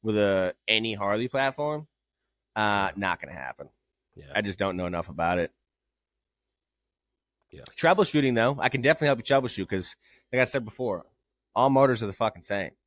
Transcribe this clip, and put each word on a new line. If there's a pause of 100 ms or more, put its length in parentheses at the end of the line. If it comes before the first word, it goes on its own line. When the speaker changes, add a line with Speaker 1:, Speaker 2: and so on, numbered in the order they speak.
Speaker 1:
with
a, (120)
any
Harley
platform, (680)
uh,
Speaker 2:
Yeah.
Speaker 1:
not
gonna
happen. (440)
Speaker 2:
Yeah.
Speaker 1:
I
just
don't
know
enough
about
it. (2000)
Speaker 2:
Yeah. (120)
Speaker 1:
Troubleshooting,
though,
I
can
definitely
help
you
troubleshoot
'cause, (360)
like
I
said
before, (500)
all
motors
are
the
fucking
same. (120)